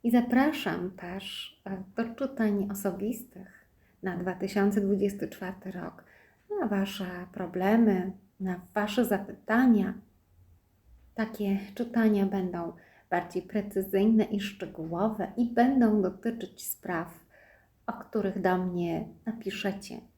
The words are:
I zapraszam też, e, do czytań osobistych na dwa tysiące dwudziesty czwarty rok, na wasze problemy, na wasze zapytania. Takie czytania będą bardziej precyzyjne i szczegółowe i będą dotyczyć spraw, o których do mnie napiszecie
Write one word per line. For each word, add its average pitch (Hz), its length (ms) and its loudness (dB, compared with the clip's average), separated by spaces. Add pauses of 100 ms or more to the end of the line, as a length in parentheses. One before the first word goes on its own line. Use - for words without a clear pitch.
I 240 80 2
zapraszam 240 800 2
też, - 640 -12 (100)
e, 190 180 -8 (120)
do 226 200 -4
czytań 214 560 0
osobistych 190 920 -6 (380)
na 180 140 -4
dwa 180 180 -2
tysiące 202 460 2
dwudziesty 196 460 0
czwarty 190 440 -12
rok, 175 320 -12 (580)
na 233 60 0
wasze 196 680 -4
problemy, 190 760 4 (280)
na 185 220 -4 (140)
wasze 214 300 2
zapytania. 220 880 4 (1200)
Takie 202 440 0 (160)
czytania 220 500 2
będą 180 480 -4 (360)
bardziej 175 320 -2
precyzyjne 202 840 2
i 202 180 0
szczegółowe 180 960 -4
i 233 160 0
będą 233 480 6
dotyczyć 226 680 -4
spraw, - 580 -8 (640)
o 226 60 -8
których 196 480 -2
do 180 160 2
mnie 175 500 -2 (180)
napiszecie - 720 -6 (200)